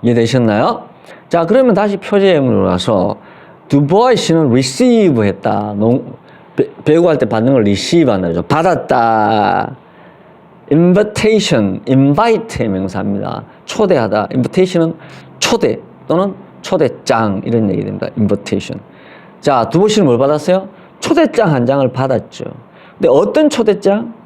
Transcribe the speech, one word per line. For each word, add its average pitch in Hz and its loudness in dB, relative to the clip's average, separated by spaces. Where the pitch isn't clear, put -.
이해되셨나요? 117 0
자, 170 0
그러면 233 2
다시 202 0
표제 196 2
예문으로 113 2
와서 95 0
두보아 185 2
씨는 165 0
receive 139 2
했다. 104 -2
농-, 117 -2
배-, - -2
배구할 160 2
때 127 0
받는 117 0
걸 127 4
receive 120 2
한다. 90 -2
그죠? 85 -4
받았다. 113 0
invitation, 180 0
invite의 143 0
명사입니다. 98 -6
초대하다. 113 0
invitation은 165 0
초대 160 -2
또는 190 -2
초대장 113 -2
이런 110 0
얘기 101 -4
됩니다. 101 -8
invitation. 101 -4
자, 127 0
두보 196 2
씨는 208 2
뭘 120 2
받았어요? 151 0
초대장 254 0
한 123 2
장을 135 0
받았죠. 131 -4
근데 185 0
어떤 214 2
초대장? 214 -2